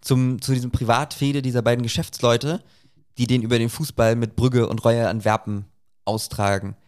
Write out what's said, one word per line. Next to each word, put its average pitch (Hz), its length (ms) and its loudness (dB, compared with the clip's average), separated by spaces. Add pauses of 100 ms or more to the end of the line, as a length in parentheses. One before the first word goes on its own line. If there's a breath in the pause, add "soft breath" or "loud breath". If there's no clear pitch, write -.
zum, 127 400 2
zu - 140 -2
diesem 123 160 -2
Privatfehde 139 720 0
dieser 123 200 0
beiden 120 200 0
Geschäftsleute, 127 800 -2 (560 soft breath)
die 123 80 2
den 123 160 2
über 117 160 2
den 117 100 2
Fußball 117 480 0
mit 117 200 -2
Brügge 123 320 2
und - 160 -4
Royal 117 220 4
Antwerpen 104 600 -2 (380)
austragen. 101 720 -2 (120)